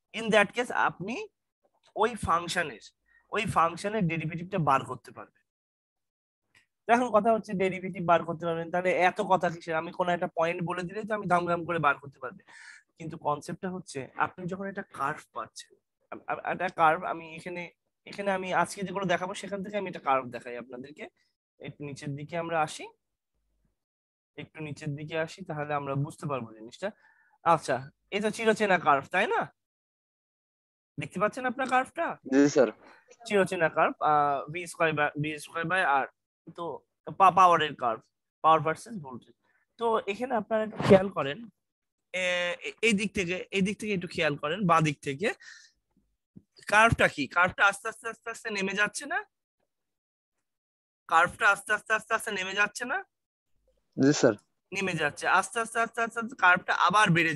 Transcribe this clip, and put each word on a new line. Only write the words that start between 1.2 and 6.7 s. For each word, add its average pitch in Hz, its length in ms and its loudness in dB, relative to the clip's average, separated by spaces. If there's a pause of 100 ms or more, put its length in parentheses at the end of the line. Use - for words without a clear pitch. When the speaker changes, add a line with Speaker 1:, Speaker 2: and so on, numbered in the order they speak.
Speaker 1:
ওই 220 160 0 (140)
ফাংশনের, 165 580 -2 (480)
ওই 214 120 -2 (120)
ফাংশনের 175 560 0
ডেরিভেটিভটা 165 480 -4 (100)
বার 135 200 4
করতে 127 220 -12
পারবেন। - 320 -20 (1400)